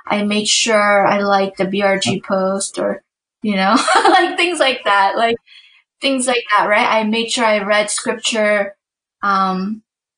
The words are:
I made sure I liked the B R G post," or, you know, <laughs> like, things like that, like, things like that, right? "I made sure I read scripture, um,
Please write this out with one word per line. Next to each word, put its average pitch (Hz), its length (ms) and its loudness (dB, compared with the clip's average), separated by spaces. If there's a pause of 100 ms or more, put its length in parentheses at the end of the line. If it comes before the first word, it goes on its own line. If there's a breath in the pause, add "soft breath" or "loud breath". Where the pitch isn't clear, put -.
I 208 180 -2
made 208 240 -2
sure 208 580 2
I 202 140 2
liked 196 380 0
the 190 80 0
B 196 160 -2
R 196 160 2
G 190 280 -2
post," 196 520 -2
or, - 240 -4 (400)
you 208 140 -2
know, 190 200 2 (100)
<laughs> 466 80 0
like, 381 420 4
things 349 240 -2
like 262 240 0
that, 196 320 2
like, 233 200 0 (640 soft breath)
things 269 260 -2
like 247 180 0 (120)
that, 190 100 2
right? 208 220 2
"I 220 160 0
made 226 260 -2
sure 247 140 -2
I 214 180 2
read 208 280 0
scripture, 214 840 -2 (460)
um, 190 600 -2 (360)